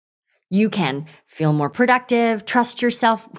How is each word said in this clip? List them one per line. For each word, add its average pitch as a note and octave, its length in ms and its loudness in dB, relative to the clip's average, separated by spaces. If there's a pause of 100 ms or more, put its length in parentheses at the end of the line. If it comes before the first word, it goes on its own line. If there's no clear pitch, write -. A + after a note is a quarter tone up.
(500)
you G#3 220 2
can D#3 340 -2 (220)
feel D#3 260 0
more D3 160 0
productive, A#3+ 760 0
trust - 360 -2
yourself, A#3 580 0